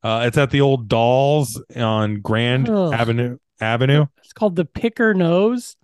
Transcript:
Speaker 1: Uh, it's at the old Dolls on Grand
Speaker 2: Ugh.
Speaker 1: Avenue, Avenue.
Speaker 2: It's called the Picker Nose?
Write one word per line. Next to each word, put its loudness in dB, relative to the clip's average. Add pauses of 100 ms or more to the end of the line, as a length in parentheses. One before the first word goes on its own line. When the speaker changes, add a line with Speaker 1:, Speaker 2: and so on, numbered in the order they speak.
Speaker 1:
Uh, -2
it's 0
at 2
the 0
old 2
Dolls 0 (160)
on -2
Grand 0
Speaker 2:
Ugh. 0
Speaker 1:
Avenue, -2 (220)
Avenue. 2 (120)
Speaker 2:
It's -20
called -2
the -2
Picker -2
Nose? 0